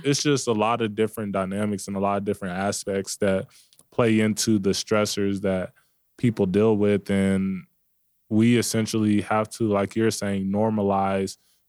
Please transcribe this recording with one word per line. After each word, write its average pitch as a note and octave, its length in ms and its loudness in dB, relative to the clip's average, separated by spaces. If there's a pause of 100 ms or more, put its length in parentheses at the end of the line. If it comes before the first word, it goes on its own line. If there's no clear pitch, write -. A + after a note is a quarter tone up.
it's C#3 180 0
just C#3+ 260 0
a A#2+ 40 0
lot A2 280 2
of A2 140 -2
different G#2+ 380 -2
dynamics G2 560 -4
and G2+ 80 -6
a G2 40 -4
lot G2+ 180 0
of G2 60 -4
different G2 320 -4
aspects G2 640 -4
that G2 280 0 (440)
play A2+ 300 2
into G#2+ 380 2
the G2 120 2
stressors G2+ 720 -2
that F#2+ 320 -4 (420)
people A2+ 300 0
deal G#2 320 2
with. G2+ 320 0
And F#2+ 540 0 (680)
we A2+ 260 4
essentially G#2+ 640 2
have G#2+ 300 -2
to, A2+ 180 -2
like G2+ 260 0
you're A2+ 160 2
saying, G2+ 400 -4
normalize G2 840 0 (320)